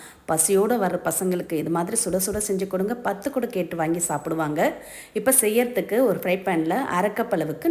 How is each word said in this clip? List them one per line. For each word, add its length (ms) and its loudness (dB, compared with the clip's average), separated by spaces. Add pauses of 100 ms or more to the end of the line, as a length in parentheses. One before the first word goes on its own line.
(300)
பசியோட 520 4
வர்ற 260 0
பசங்களுக்கு 540 -2
இது 160 -4
மாதிரி 260 -2
சுட 220 0
சுட 220 -2
செஞ்சு 260 0
கொடுங்க, 220 0 (120)
பத்து 180 -4 (100)
கூட 200 0
கேட்டு 260 -2
வாங்கி 280 0
சாப்பிடுவாங்க. 500 -2 (600)
இப்ப 220 4
செய்யறதுக்கு 540 2 (140)
ஒரு 140 0
ஃப்ரை 120 2 (140)
பேன்ல 320 0 (160)
அரை 220 2
கப் 180 -2
அளவுக்கு 320 0